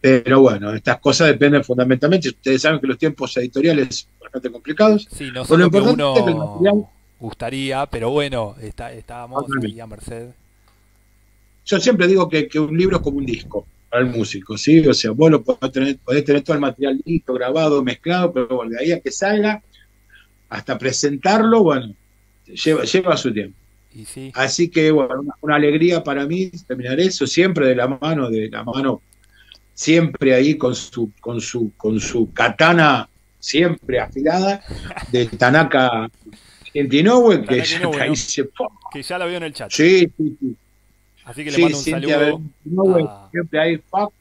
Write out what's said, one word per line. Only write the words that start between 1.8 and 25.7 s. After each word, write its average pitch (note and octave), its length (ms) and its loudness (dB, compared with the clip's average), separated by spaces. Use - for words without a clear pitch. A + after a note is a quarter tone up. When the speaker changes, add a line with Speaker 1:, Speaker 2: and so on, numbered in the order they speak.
Speaker 1:
Ustedes C3 340 -2
saben D3+ 180 2
que C3+ 80 -4
los B2+ 100 -2
tiempos C#3+ 380 -4
editoriales C3+ 640 -2
son - 120 -18
bastante B2+ 300 -10
complicados. G#3 600 0
Speaker 2:
Sí, - 160 -12
no C3 40 -10
Speaker 1:
Pero B2+ 100 -10
lo B2 60 -8
Speaker 2:
solo E3+ 240 6
que F#3+ 80 4
Speaker 1:
importante A3+ 240 4
es C#3 220 4
que F#3 60 2
el D#3 60 0
Speaker 2:
uno D#3 100 -4
Speaker 1:
material G3+ 400 0
Speaker 2:
gustaría, C3+ 680 -6
pero A#2 240 -4
bueno, C3 500 -2
está, A#2 320 -14
estábamos A#2+ 540 -12
Speaker 1:
Totalmente. B2 280 -6
Speaker 2:
ahí A2+ 60 -18
a A2+ 60 -16
merced. A#2 440 -16
Speaker 1:
Yo G3 140 0
siempre F#3+ 300 2
digo F#3 200 4
que, D3+ 200 -2
que D#3 100 -4
un D3+ 180 -2
libro F#3 200 2
es - 60 -2
como C#3 160 -4
un C#3 80 -6
disco G#2+ 380 -8
para B2 160 0
el B2+ 60 -2
músico, G#2 480 -8
¿sí? D#3+ 300 6
O B2 60 4
sea, A2 180 -2
vos D#3 180 4
lo C#3+ 140 4
podés C3 260 -2
tener, C3+ 280 -2
podés C#3+ 260 -2
tener C#3+ 180 2
todo D#3 120 -2
el C#3+ 60 -2
material C3+ 440 -4
listo, E3 300 -4
grabado, C#3+ 500 0
mezclado, E3+ 480 -2
pero B2+ 160 -2
bueno, A#2 240 -6
de A#2 80 -8
ahí D#3 100 -2
a E3+ 100 -2
que C3 120 -8
salga, G#3 500 -2
hasta A2+ 280 -8
presentarlo, F#3 840 2
bueno, B2+ 320 0
lleva, D3+ 360 -2
lleva F3+ 340 0
su B2 160 -4
tiempo. G2+ 240 -8
Speaker 2:
Y G#2+ 120 -20
sí. G#2 280 -16
Speaker 1:
Así C#3 360 0
que, D#3 200 2
bueno, C3+ 300 0
una, C#3+ 200 -10
una D3+ 160 0
alegría D#3 460 2